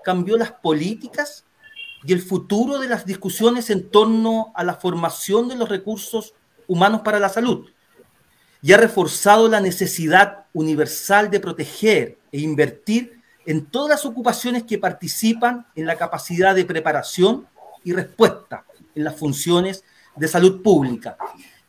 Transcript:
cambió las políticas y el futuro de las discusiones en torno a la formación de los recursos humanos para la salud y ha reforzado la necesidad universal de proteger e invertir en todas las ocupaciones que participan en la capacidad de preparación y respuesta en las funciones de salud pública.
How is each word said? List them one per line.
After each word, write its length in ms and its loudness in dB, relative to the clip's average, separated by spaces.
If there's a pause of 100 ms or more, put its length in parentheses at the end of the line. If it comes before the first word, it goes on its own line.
cambió 360 0
las 140 -2
políticas 920 -6 (580)
y 120 0
el 80 -2
futuro 560 -2
de 100 -6
las 160 -4
discusiones 640 0
en 220 -2
torno 640 2
a 100 -6
la 120 -4
formación 720 -2
de 80 -10
los 120 -4
recursos 640 -8 (340)
humanos 380 2
para 160 0
la 80 0
salud 380 -2 (960)
y 100 6
ha 60 10
reforzado 720 4
la 100 2
necesidad 920 2
universal 760 0
de 100 0
proteger 760 -2 (160)
e 80 -6
invertir 840 -2 (240)
en 200 -4
todas 240 -4
las 160 0
ocupaciones 560 -4
que 160 -6
participan 880 -2 (100)
en 80 -6
la 140 -4
capacidad 560 0
de 100 2
preparación 840 -2 (380)
y 80 -6
respuesta 720 -2 (300)
en 100 -6
las 120 -6
funciones 680 -2 (320)
de 120 -4
salud 340 4
pública. 560 0 (500)